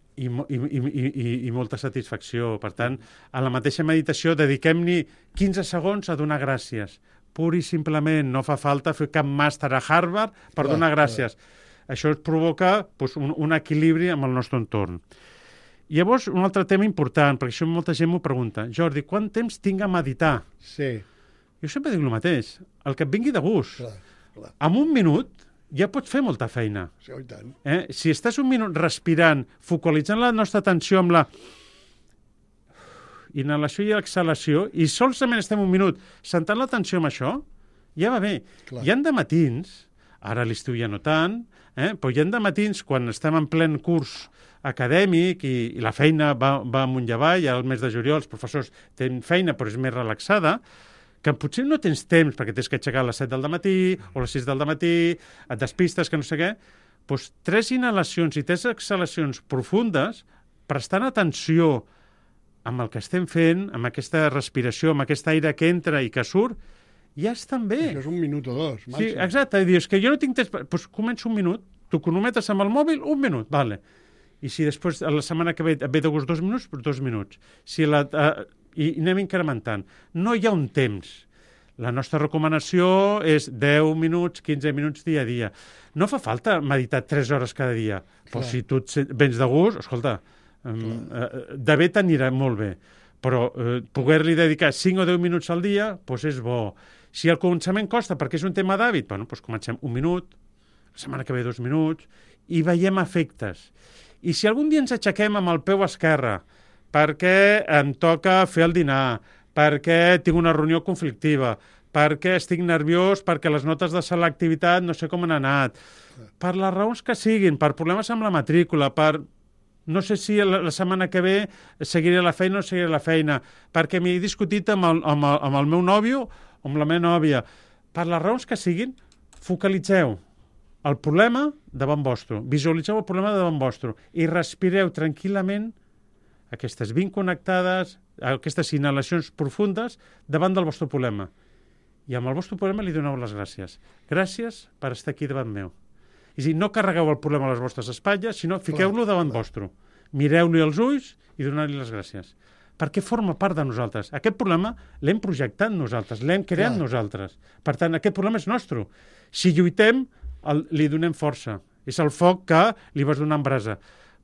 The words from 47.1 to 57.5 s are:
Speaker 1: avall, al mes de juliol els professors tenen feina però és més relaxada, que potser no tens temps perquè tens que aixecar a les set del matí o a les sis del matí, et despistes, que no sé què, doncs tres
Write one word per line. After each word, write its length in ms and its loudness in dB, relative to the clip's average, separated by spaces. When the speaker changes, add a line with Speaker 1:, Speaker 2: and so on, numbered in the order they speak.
Speaker 1:
avall, 320 2
al 220 0
mes 140 -2
de 100 -2
juliol 260 0
els 80 -6
professors 460 -10
tenen 240 -4
feina 320 0
però 160 -4
és 80 -8
més 160 -2
relaxada, 640 0
que 120 2
potser 320 -4
no 120 2
tens 280 -2
temps 280 4
perquè 200 -6
tens 160 -4
que 80 -2
aixecar 260 -2
a 40 0
les 120 -6
set 100 -4
del 200 -4
matí 460 0
o 60 -4
a 40 -2
les 100 -8
sis 120 -4
del 200 -2
matí, 480 2
et 100 -6
despistes, 500 -2
que 80 -2
no 80 -6
sé 140 -4
què, 100 0
doncs 200 -4
tres 280 0